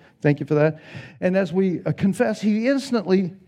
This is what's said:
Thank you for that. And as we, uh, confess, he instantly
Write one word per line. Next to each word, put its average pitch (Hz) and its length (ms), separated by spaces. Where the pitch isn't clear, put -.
Thank 147 180
you 143 60
for 151 80
that. 151 260
And 185 160
as 190 160
we, 185 320
uh, 175 100
confess, 208 480
he 214 260
instantly 196 640